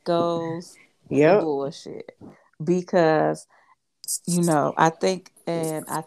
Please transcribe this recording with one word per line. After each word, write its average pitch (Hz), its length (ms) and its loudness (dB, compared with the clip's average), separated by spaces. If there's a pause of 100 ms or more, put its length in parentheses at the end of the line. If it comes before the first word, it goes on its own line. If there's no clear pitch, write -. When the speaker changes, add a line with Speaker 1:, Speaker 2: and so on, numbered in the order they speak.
Speaker 1:
goes 170 720 -4 (340)
Speaker 2:
Yep. 151 280 6
Speaker 1:
the 185 60 0
bullshit." - 760 -8 (440)
Because, 160 840 2 (800)
you 175 160 0
know, 151 340 2
I 165 140 4
think, 185 420 -4 (140)
and 160 420 -6
I 156 180 -6